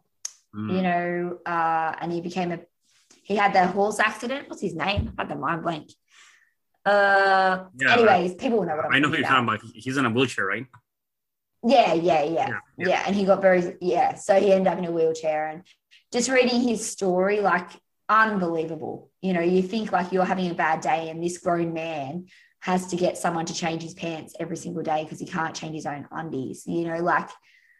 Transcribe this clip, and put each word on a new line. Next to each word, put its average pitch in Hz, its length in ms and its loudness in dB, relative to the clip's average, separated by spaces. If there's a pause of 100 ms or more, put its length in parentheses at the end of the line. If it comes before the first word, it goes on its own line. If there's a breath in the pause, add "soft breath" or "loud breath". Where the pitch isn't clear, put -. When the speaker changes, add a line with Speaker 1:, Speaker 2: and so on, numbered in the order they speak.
(540)
Speaker 1:
Mm. 107 220 -4
Speaker 2:
You 190 60 0
know, 175 640 -2
uh, 165 540 -2
and 165 100 -6
he 170 100 -4
became 175 300 -4
a, 170 80 -6 (640 soft breath)
he 202 140 -4
had 202 160 2
that 180 200 4
horse 202 280 0
accident. 240 480 -2
What's - 140 -12
his 170 120 -6
name? 170 420 -4
I 196 60 -6
had - 80 -8
the 147 60 -8
mind 156 260 -4
blank. 165 280 -6 (920 soft breath)
Uh, 196 840 4 (120)
Speaker 1:
Yeah, 254 140 4
Speaker 2:
anyways, 190 400 6
Speaker 1:
I, - 20 -12
Speaker 2:
people 233 240 -2
will 175 80 0
know 156 100 -4
what 156 100 -4
I'm 123 60 -2
Speaker 1:
I 131 60 4
know 147 100 4
who 147 140 0
Speaker 2:
talking - 20 -2
Speaker 1:
you're 143 60 0
Speaker 2:
about. 127 160 4
Speaker 1:
talking 107 200 -2
about. 117 80 -20
He, - 60 -20
he's 131 160 -6
in 135 100 2
a 113 40 0
wheelchair, 113 360 0
right? 107 200 -4 (1000)
Speaker 2:
Yeah, 233 300 6
yeah, 165 300 4
yeah. 160 60 -2 (180)
Speaker 1:
Yeah, 110 100 -6 (200)
yeah. 180 100 -2
Speaker 2:
Yeah, 165 180 2
and 196 80 0
he 202 100 0
got 185 180 4
very, 185 380 4
yeah. 175 340 0
So 196 260 4
he 196 120 4
ended 185 200 4
up 170 60 -4
in 180 80 -4
a 170 40 -4
wheelchair, 160 580 0
and 156 140 -12 (480 soft breath)
just 240 180 0
reading 247 340 4
his 233 260 -2
story, 190 520 0
like, 185 280 2 (400)
unbelievable. 165 1000 0 (120)
You 185 120 0
know, 170 80 2
you 180 200 4
think, 202 300 -4
like, 180 180 0
you're 185 140 2
having 185 260 0
a 165 40 -6
bad 160 260 0
day 160 300 -2
and 165 120 -8
this 175 160 -4
grown 170 340 0
man 160 540 -6 (320 soft breath)
has 185 300 -2
to 175 80 -4
get 175 200 0
someone 170 300 -2
to 165 80 -8
change 165 280 -4
his 160 120 -12
pants 165 460 -10
every 165 160 -8
single 170 260 -8
day 156 260 -4
'cause - 120 -14
he 180 60 -10
can't 160 280 -6
change 160 220 -10
his 156 100 -10
own 143 240 -10
undies. 156 560 -10
You 170 220 -4
know, 165 120 -4
like, 170 300 0 (500 soft breath)